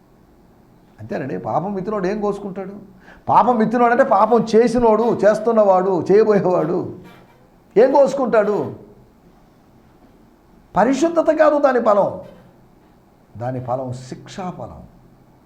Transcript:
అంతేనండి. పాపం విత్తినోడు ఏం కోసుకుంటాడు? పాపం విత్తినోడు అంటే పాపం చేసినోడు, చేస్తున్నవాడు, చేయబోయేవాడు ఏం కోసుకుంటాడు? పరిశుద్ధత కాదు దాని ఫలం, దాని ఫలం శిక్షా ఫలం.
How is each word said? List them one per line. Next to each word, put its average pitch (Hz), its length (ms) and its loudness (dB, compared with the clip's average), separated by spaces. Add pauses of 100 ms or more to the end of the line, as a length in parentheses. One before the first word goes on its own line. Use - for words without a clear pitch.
(1000)
అంతేనండి. 127 380 -8
పాపం 156 360 -6
విత్తినోడు 190 320 -6
ఏం 214 140 -4
కోసుకుంటాడు? 202 520 -8 (560)
పాపం 214 300 4
విత్తినోడు 240 320 2
అంటే 240 140 4
పాపం 220 420 2 (100)
చేసినోడు, 226 460 2
చేస్తున్నవాడు, 196 1080 2
చేయబోయేవాడు 180 840 0 (840)
ఏం 262 160 6
కోసుకుంటాడు? 226 800 0 (2000)
పరిశుద్ధత 311 540 0
కాదు 302 280 2
దాని 262 220 2
ఫలం, 202 400 0 (1200)
దాని 127 200 -6
ఫలం 127 320 -6
శిక్షా - 580 -14
ఫలం. 87 320 -16 (640)